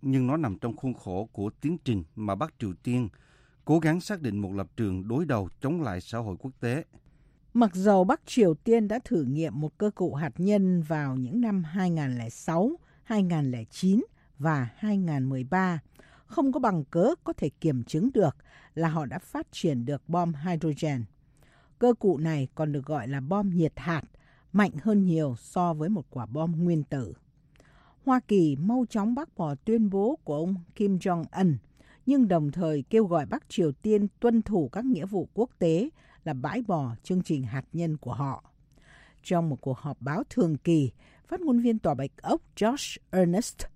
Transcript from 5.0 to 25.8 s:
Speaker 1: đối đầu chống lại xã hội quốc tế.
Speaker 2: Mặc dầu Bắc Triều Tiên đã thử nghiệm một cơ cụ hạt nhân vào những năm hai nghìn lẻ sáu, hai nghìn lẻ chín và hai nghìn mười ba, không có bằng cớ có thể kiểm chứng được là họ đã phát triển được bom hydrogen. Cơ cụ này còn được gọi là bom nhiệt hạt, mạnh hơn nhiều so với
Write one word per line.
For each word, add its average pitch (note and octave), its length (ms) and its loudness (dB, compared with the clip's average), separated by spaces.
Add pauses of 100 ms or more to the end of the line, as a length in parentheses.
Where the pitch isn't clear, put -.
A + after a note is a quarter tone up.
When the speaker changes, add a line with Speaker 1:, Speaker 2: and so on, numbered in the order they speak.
Speaker 1:
đối C3+ 160 -2
đầu A2 240 -2 (120)
chống E3+ 220 -2
lại F#2+ 180 -4
xã - 180 -8
hội G#2+ 200 -6
quốc C3+ 220 -12
tế. B2 240 -2 (720)
Speaker 2:
Mặc A#3 200 4
dầu F#3+ 300 6
Bắc A#3 220 2
Triều F#3 280 6
Tiên A3+ 340 2
đã G#3+ 160 -2
thử F3+ 180 0
nghiệm C#3+ 380 -2
một D3+ 180 -6
cơ G#3 120 0
cụ F3 240 -2
hạt C#3+ 220 -4
nhân F#3 460 2
vào D3+ 340 -2
những B2+ 240 -2
năm G3+ 240 0
hai F3+ 260 -2
nghìn C#3 280 -2
lẻ A#2 120 -8
sáu, F3+ 420 0 (320)
hai G#3+ 180 0
nghìn D#3+ 280 0
lẻ A#2+ 200 -6
chín G3 340 2 (340)
và C#3 380 0
hai G#3+ 200 -2
nghìn D3+ 320 0
mười C3 160 -4
ba, F3+ 360 0 (460)
không C#4 260 0
có D4 80 -2
bằng F#3 240 0
cớ G#3 300 2 (100)
có - 80 -6
thể - 160 -4
kiểm C3 360 -2
chứng G3 280 -2
được F3 240 2 (380)
là D#3+ 140 -2
họ D#3 180 -2
đã D3 120 -10
phát - 340 -10
triển C3+ 320 -2
được C3+ 240 -6
bom E3+ 260 0
hydrogen. D3+ 680 -2 (720)
Cơ A#3+ 200 4
cụ F3+ 200 2
này D3+ 360 -2
còn D#3 180 -2
được C#3 120 -4
gọi C#3+ 240 -4
là C#3 120 -4
bom G3 300 -2
nhiệt E3+ 260 2
hạt, D#3+ 260 -4 (500)
mạnh G3+ 200 4 (100)
hơn G#3 220 4
nhiều D#3 340 2
so - 360 -2
với D#3 140 -4